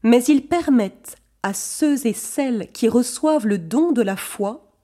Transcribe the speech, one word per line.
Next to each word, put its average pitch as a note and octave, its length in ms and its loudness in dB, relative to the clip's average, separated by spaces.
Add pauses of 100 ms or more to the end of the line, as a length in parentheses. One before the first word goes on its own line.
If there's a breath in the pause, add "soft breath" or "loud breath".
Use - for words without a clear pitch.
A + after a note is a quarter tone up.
mais A#3 220 6
ils C#4+ 200 2
permettent C4+ 680 0 (260)
à G3 120 -4
ceux C#4+ 520 -2
et A3 60 2
celles B3 600 -4
qui A3+ 160 0
reçoivent B3 580 0
le G3+ 120 0
don C4 340 0
de A#3 80 2
la F#3+ 160 -2
foi - 560 -8 (100)